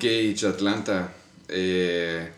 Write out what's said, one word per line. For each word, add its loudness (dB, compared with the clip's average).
Gage, 2
Atlanta, 0
eh, 0